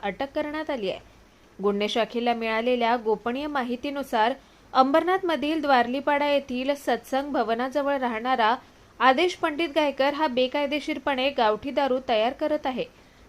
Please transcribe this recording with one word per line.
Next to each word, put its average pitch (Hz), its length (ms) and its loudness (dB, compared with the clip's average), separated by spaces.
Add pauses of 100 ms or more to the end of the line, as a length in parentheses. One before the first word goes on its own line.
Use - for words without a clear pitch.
अटक 214 320 -4
करण्यात 302 340 -4
आली 226 200 -4
आहे. - 100 -6 (640)
गुन्हे 208 260 2
शाखेला 233 440 0
मिळालेल्या 226 640 2 (100)
गोपनीय 240 420 -2
माहितीनुसार 262 840 -2 (400)
अंबरनाथमधील 320 880 2
द्वारलीपाडा 277 640 2
येथील 277 480 0
सत्संग 269 560 -2
भवनाजवळ 262 680 0
राहणारा 240 580 0 (440)
आदेश 277 360 4
पंडित 320 400 -2
गायकर 285 380 2
हा 311 140 0
बेकायदेशीरपणे 277 1000 0
गावठी 233 420 0
दारू 262 260 0 (120)
तयार 233 240 2
करत 302 320 -2
आहे. 247 180 -4 (460)